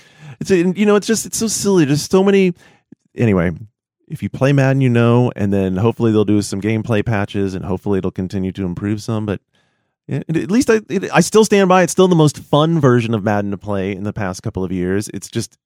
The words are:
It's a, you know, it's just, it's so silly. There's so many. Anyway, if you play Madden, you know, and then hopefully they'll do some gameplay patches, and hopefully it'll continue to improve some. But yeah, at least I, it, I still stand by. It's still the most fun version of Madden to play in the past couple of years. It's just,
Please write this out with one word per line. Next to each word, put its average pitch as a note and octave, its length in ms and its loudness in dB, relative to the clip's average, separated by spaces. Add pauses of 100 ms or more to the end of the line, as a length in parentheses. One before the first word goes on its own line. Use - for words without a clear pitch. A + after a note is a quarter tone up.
(380)
It's F#3+ 140 -4
a, F#3+ 60 4
you F#3 280 0
know, G#3 80 4
it's G#3 140 0
just, A3+ 180 -2
it's - 120 -10
so A3 100 -2
silly. F#3+ 360 2
There's C#3+ 240 0
so F#3+ 140 4
many. G3 320 2 (640)
Anyway, F#2+ 340 2 (580)
if D#3 140 -12
you - 80 -4
play C3+ 220 0
Madden, C3+ 280 2
you C3 100 2
know, A#2+ 460 2
and G2+ 160 -2
then F#2+ 240 0
hopefully A2+ 360 0
they'll G#2+ 120 2
do G#2 180 2
some G2 180 -8
gameplay G#2+ 440 -2
patches, G2+ 500 -4
and E2+ 100 -8
hopefully F#2+ 340 -4
it'll F#2 140 -4
continue F#2+ 400 -6
to G2 120 -8
improve G2+ 380 -6
some. A2 240 -6
But G2+ 140 -6 (680)
yeah, C3+ 100 -6 (100)
at D#3+ 220 -4
least A3+ 180 2
I, A3 200 2
it, F#3 160 -4 (100)
I D#3 60 6
still G#3+ 240 4
stand G3 240 4
by. F#3 160 4
It's D#3+ 80 -2
still F#3 160 4
the F3+ 80 4
most D3+ 220 4
fun D#3+ 420 0
version B2 340 2
of G#2 80 -4
Madden G2+ 300 -2
to G2 60 -4
play G2+ 360 -4
in F#2 80 -10
the G2+ 100 -6
past F#2+ 300 -8
couple F#2+ 220 -6
of F2+ 80 -6
years. F#2+ 380 -2
It's - 200 -12
just, - 360 -8